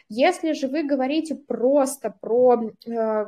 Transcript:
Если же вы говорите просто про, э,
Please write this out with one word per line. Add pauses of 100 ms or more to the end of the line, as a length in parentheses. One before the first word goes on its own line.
Если
же
вы
говорите
просто
про, (160)
э,